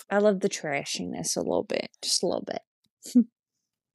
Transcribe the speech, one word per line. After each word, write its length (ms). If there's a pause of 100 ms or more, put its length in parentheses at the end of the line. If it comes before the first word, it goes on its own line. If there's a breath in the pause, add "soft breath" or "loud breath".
I 100
love 200
the 100
trashiness 840
a 60
little 220
bit, 260 (120)
just 220
a 40
little 200
bit. 840
<laughs> 40 (600)